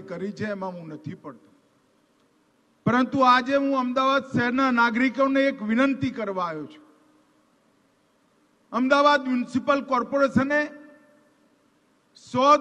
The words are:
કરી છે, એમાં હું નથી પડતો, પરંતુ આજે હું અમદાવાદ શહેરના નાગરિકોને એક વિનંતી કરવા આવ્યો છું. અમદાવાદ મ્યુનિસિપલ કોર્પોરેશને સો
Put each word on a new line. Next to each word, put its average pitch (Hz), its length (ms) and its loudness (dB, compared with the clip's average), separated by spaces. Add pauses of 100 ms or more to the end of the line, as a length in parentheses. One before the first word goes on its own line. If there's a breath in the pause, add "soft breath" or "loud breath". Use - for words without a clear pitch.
કરી 185 300 -10
છે, 208 160 -6
એમાં 190 220 -8
હું 165 180 -14
નથી 147 280 -14
પડતો, 127 260 -18 (1400)
પરંતુ 247 400 0
આજે 254 300 4
હું 277 180 0 (100)
અમદાવાદ 262 500 0
શહેરના 247 460 0
નાગરિકોને 254 720 2
એક 277 80 -6 (120)
વિનંતી 254 480 0
કરવા 190 300 -6
આવ્યો 156 260 -8
છું. - 120 -20 (1900)
અમદાવાદ 285 540 4
મ્યુનિસિપલ 254 520 -2 (120)
કોર્પોરેશને 269 680 0 (1700)
સો 254 200 0 (140)